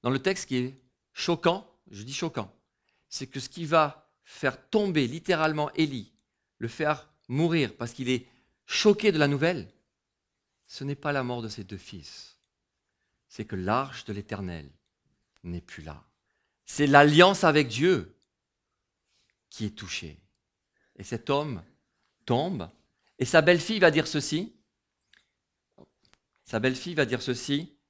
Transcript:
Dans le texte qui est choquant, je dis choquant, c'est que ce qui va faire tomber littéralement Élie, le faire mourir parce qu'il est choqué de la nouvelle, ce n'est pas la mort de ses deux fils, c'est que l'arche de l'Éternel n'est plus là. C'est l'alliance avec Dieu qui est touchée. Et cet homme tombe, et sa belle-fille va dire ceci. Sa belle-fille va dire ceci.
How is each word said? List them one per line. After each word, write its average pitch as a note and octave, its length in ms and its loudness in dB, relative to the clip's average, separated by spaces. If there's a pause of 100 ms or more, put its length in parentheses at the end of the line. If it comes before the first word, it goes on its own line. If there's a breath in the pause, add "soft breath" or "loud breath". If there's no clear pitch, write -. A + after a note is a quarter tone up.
Dans B2 80 -2
le C3+ 100 0
texte F#3+ 280 -4
qui B2+ 100 -4
est B2+ 240 -6 (320)
choquant, F3 560 -2 (200)
je G2+ 140 -16
dis C3+ 100 -12
choquant, C3 400 -8 (540)
c'est - 200 -12
que C#3 120 -12
ce - 100 -12
qui E3+ 160 -12
va D3+ 440 0 (140)
faire - 460 -6
tomber F3+ 380 2
littéralement D#3 680 -2
Élie, C#3 400 -2 (440)
le A2+ 100 -6
faire D3+ 420 -4 (200)
mourir D3+ 480 0
parce A#2 140 -8
qu'il B2+ 180 -6
est A#2+ 180 -2 (380 soft breath)
choqué G#3 460 4
de D#3 80 0
la C#3+ 80 4
nouvelle, C#3+ 420 -2 (960)
ce - 160 -14
n'est C#3 120 -6
pas D3 160 -4
la C3+ 120 0
mort B2 180 -4
de A2 80 -8
ses G#2 140 -12
deux F#2+ 140 -12
fils, - 600 -18 (920)
c'est G#2+ 160 -12
que G#2+ 100 -10
l'arche A#2 500 -4
de G#2+ 80 -10
l'Éternel F#2 560 -10 (720)
n'est F2 180 -10
plus - 220 -20
là. D2+ 200 -16 (640)
C'est C#3+ 220 0
l'alliance D3+ 560 8
avec D3+ 240 4
Dieu B2 500 0 (1300)
qui - 160 -8
est G#2 100 -8
touchée. E2+ 460 -14 (760)
Et - 80 -18
cet - 260 -10
homme C#3 320 -4 (640)
tombe, B2+ 440 -2 (500)
et C3 60 0
sa D#3+ 160 6
belle-fille F3+ 380 2
va E3+ 120 8
dire D#3 160 0
ceci. D#3 480 -4 (1900)
Sa A2+ 140 -4
belle-fille C3 360 -2
va C#3+ 100 2
dire A#2 160 -4
ceci. C#3+ 540 -4 (140)